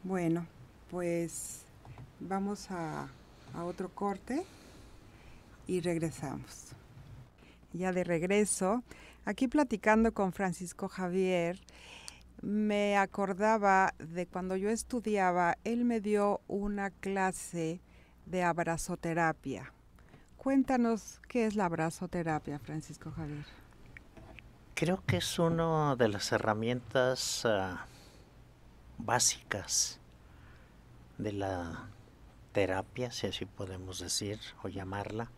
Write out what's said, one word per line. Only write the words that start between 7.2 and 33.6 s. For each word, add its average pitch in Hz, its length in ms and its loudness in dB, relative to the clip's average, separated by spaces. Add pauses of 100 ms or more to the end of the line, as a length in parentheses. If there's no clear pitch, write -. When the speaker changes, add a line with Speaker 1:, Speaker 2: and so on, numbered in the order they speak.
Speaker 1:
Ya 185 180 -2
de 180 120 2
regreso, 190 760 2 (440)
aquí 226 220 0
platicando 226 680 6
con 190 180 2
Francisco 185 560 -4
Javier, 185 720 0 (800)
me 208 560 2
acordaba 196 1000 4
de 170 280 -6
cuando 185 280 -4
yo 190 140 0
estudiaba, 190 920 2
él 240 220 0
me 233 160 2
dio 202 460 2
una 202 440 -2
clase 180 920 -2 (440)
de 180 180 0
abrazoterapia. 165 1300 0 (640)
Cuéntanos, 254 920 2
¿qué 233 160 2
es 214 100 0
la 208 100 2
abrazoterapia, 165 920 -2
Francisco 151 520 -10
Javier? 147 340 -8 (1300)
Speaker 2:
Creo 180 300 0
que - 120 2
es - 220 -2
una 165 560 4
de 120 140 6
las 101 240 -2
herramientas, 120 1120 0
ah, 95 400 0 (1120)
básicas - 1000 0 (1160)
de 107 140 -4
la 90 560 -4 (640)
terapia, 98 600 0
si - 160 -4
así 95 180 -4
podemos 92 540 -10